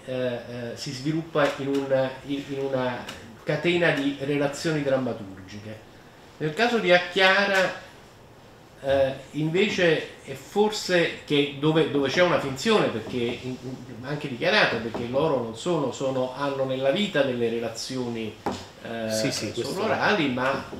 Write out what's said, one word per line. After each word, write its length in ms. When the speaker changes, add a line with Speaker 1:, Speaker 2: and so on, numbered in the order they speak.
Speaker 1:
eh, 80
eh, 260
si 160
sviluppa 680
in 100
un, 420
in, 240
in 100
una 440
catena 480
di 300
relazioni 600
drammaturgiche. 960
Nel 160
caso 260
di 120
Acchiara, 920
eh, 320
invece 920
è 100
forse 920
che 340
dove, 320
dove 180
c'è 120
una 180
finzione, 480
perché 300
in, 440
in, 160
anche 240
dichiarata, 500
perché 300
loro 340
non 140
sono, 360
sono, 440
hanno 300
nella 260
vita 300
delle 280
relazioni, 840
eh, 280
Speaker 2:
Sì, 200
sì, 200
Speaker 1:
solo 20
Speaker 2:
questo 300
Speaker 1:
orali, 460
ma, 360